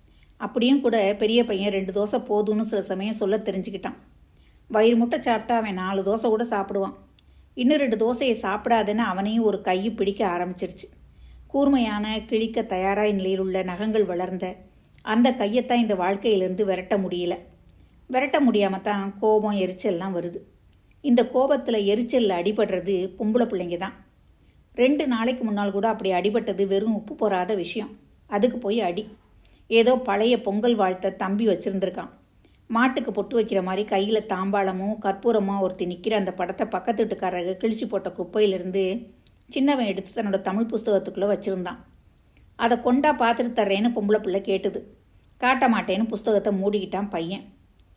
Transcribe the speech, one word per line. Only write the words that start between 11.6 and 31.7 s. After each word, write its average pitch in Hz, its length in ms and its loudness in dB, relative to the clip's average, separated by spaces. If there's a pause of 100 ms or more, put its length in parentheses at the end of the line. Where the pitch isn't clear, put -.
கிழிக்க 226 360 0
தயாராய் 202 500 0
நிலையில் 190 260 0
உள்ள 190 240 -2
நகங்கள் 202 420 0
வளர்ந்த 180 520 -4 (460)
அந்த 240 300 4
கையைத்தான் 240 480 0
இந்த 214 140 2
வாழ்க்கையிலிருந்து 190 680 0
விரட்ட 185 340 0
முடியல. 180 400 -4 (680)
விரட்ட 269 340 0
முடியாம 202 400 2
தான் 202 380 -4
கோபம், 214 380 2
எரிச்சல்லாம் 185 600 -2
வருது. 170 220 -6 (640)
இந்த 247 220 4
கோபத்துல, 262 480 0
எரிச்சல்ல 214 640 2
அடிபடுறது 185 880 -2
பொம்பளை 226 280 2
பிள்ளைங்க 180 300 -4
தான். 190 180 -8 (800)
ரெண்டு 294 320 2
நாளைக்கு 240 380 0
முன்னால் 202 280 -2
கூட 202 160 0
அப்படி 196 240 0
அடிபட்டது 196 540 0
வெறும் 196 280 0
உப்பு 208 200 -8
போராத 196 400 0
விஷயம். 208 360 -6 (360)
அதுக்கு 208 320 2
போய் 214 220 -2
அடி. 190 280 -4 (600)
ஏதோ 226 280 6
பழைய 233 440 2
பொங்கல் 214 340 2
வாழ்த்த 190 360 0
தம்பி 202 360 -2
வச்சிருந்திருக்கான். 190 600 -2 (600)